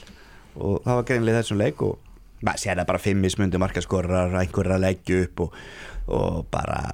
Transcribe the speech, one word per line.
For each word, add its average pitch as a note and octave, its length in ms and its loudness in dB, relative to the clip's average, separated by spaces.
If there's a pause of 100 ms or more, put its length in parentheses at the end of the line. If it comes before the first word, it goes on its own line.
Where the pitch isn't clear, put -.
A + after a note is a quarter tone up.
(540)
og - 320 0
það B2 140 2
var A#2+ 100 -4
greinilega A2+ 260 4
í A#2 60 2
þessum G2+ 180 0
leik C3 240 0
og F#2+ 140 -2 (380)
maður G#2 260 -4
sér F#2 180 0
það E2+ 80 0
bara F#2 140 0
fimm G2+ 180 2
mismunandi F#2 400 2
markaskorarar, F2+ 800 0
einhverjir F#2 380 0
að F#2 80 2
leggja F#2 400 0
upp - 180 -4
og, - 140 -6 (480)
og E2 320 0 (160)
bara, - 240 -2 (160)